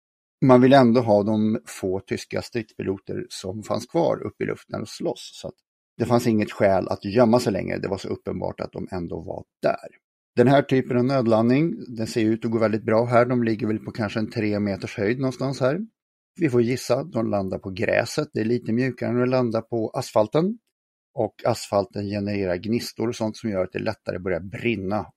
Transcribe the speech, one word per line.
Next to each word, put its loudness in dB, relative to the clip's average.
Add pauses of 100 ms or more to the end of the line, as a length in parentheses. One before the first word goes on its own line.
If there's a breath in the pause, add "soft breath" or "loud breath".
(440)
Man 8
ville 8
ändå 6
ha 4
de 0
få -6
tyska -8
stridspiloter -6
som -10
fanns -6
kvar 0
uppe -8
i -2
luften -8
och -10
slåss. -8 (120)
Så -10
att -12 (420)
det -2
fanns 2
inget 0
skäl 2
att -6
gömma 4
sig 0
längre. -4
Det -4
var -4
så -10
uppenbart -6
att -10
de -10
ändå -8
var -10 (180)
där. -2 (480)
Den 6
här 6
typen 0
av 2
nödlandning, 2 (120)
den -4
ser 0
ut 0
att -4
gå 0
väldigt 0
bra 2
här. 6
De 0
ligger 0
väl 0
på -10
kanske -4
en -4
tre 0
meters -4
höjd 0
någonstans -4
här. 0 (600)
Vi 2
får 4
gissa, -2
de -4
landar -2
på -10
gräset. 0
Det -2
är 0
lite -2
mjukare -2
än 0
att 2
landa 0
på -4
asfalten. 0 (560)
Och -4 (100)
asfalten -2
genererar -2
gnistor -4
och -6
sånt -4
som -6
gör 0
att -8
det -8
lättare -6
börjar -4
brinna -4 (100)